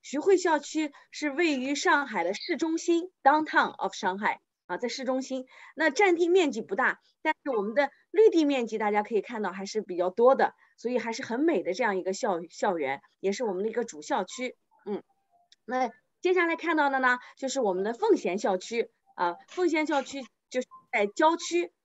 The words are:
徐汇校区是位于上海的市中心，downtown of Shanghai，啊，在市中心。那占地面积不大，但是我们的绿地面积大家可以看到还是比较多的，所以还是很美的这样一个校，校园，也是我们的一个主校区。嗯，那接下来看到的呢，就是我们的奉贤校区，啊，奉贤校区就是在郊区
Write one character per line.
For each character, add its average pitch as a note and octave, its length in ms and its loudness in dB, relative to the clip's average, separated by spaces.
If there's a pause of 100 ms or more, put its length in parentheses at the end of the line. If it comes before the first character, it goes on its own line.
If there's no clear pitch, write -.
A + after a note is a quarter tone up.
徐 - 180 -6
汇 F#4 180 4
校 E4 220 2
区 D4 340 -6 (180)
是 D4 200 -6
位 D4+ 280 0
于 C4+ 160 -4
上 C#4+ 320 2
海 G#3 160 -4
的 F3+ 100 -2
市 D#4+ 220 -4
中 D#4+ 220 -2
心， E4+ 340 0 (120)
downtown D4+ 480 4
of - 220 -4
Shanghai， F#3+ 440 -2 (300)
啊， F3+ 100 -6
在 A#3+ 100 -6
市 B3 160 -8
中 C4 180 -2
心。 C4 260 -8 (280)
那 D#4 140 2
占 F#4+ 260 4
地 E4+ 140 2
面 F4 220 4
积 G#3+ 100 -6
不 - 140 -6
大， G#3+ 240 0 (220)
但 D#4 120 -2 (100)
是 D4 60 -8
我 A3+ 120 0
们 G#3+ 120 -4
的 C#4 160 2 (220)
绿 G#4+ 180 8
地 E4 160 4
面 C4+ 220 0
积 G#3+ 100 -6
大 G#3 140 0
家 G#3 120 0
可 A3 120 -6
以 G3 60 4
看 A3 200 -8
到 F#3+ 100 -4
还 F#3+ 140 -10
是 G#3+ 160 -4
比 F3+ 160 -8
较 F3+ 120 0
多 B3 260 6
的， G#3 180 2 (240)
所 A#3+ 140 -6
以 B3 80 0
还 A3+ 120 -6
是 A#3+ 120 -8
很 A3+ 160 -4
美 C#4+ 240 2
的 E3+ 100 -4
这 A#3+ 100 -4
样 G3+ 140 0
一 F3 60 -4
个 F#3 100 -4
校， G3+ 260 -2 (100)
校 F#3 280 -2
园， C#3 240 -4 (180)
也 F#3+ 120 -2
是 A3+ 120 -4
我 G#3 100 -2
们 F#3 100 -4
的 A3 60 -2
一 G#3 40 -8
个 A#3 120 -2
主 D3+ 160 -16
校 G#3+ 240 -2
区。 B3 320 -8 (280)
嗯， G3 160 -6 (600)
那 B3+ 260 -2 (320)
接 F4+ 120 2
下 F4 120 4
来 E4 120 -2
看 D#4+ 180 -2
到 C#4+ 140 4
的 C4+ 100 0
呢， B3 200 2 (180)
就 C4+ 100 -6
是 C4 140 -2
我 G3+ 120 2
们 F#3+ 120 -2
的 A3+ 80 -2
奉 F#4+ 240 2
贤 F3 200 -2
校 G#3 200 0
区， A3+ 340 -6 (240)
啊， F3 220 -2 (100)
奉 F4+ 220 -2
贤 D#4 180 0
校 D4 140 0
区 C4+ 220 -10 (260)
就 B3+ 100 -2
是 B3 80 -6 (240)
在 G#3 160 2
郊 D#4 300 2
区 E4+ 340 -4 (120)